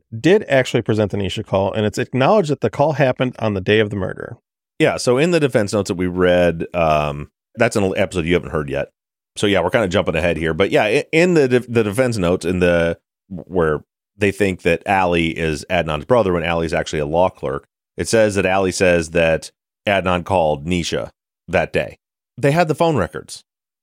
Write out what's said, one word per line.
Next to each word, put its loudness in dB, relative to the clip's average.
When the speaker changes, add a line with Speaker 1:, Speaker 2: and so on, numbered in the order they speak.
Speaker 1:
did 4
actually 2
present 0
the -4
Nisha -4
call, 0
and -2
it's -2
acknowledged 0
that -2
the 0
call 0
happened 0
on -2
the -2
day 2
of 2
the -6
murder. -8
Speaker 2:
Yeah, 2
so 2
in 2
the 2
defense 0
notes 0
that -2
we 0
read, 2
um, 0
that's 0
an 0
episode -2
you 2
haven't -2
heard -4
yet. -4
So -2
yeah, 2
we're 0
kinda 0
jumping 0
ahead 0
here. -2
But 0
yeah, 2
i-, 0
in 2
the 4
def-, 0
the 0
defense 0
notes, 0
in 0
the, 2
where -4
they 0
think -2
that 0
Ali 0
is -4
Adnan's -2
brother 2
when -2
Ali's -2
actually -4
a -2
law 0
clerk, -8
it -6
says 2
that 0
Ali 0
says 2
that 0
Adnan 0
called 0
Nisha -4
that -2
day. -4
They 0
had 2
the 0
phone 0
records. -6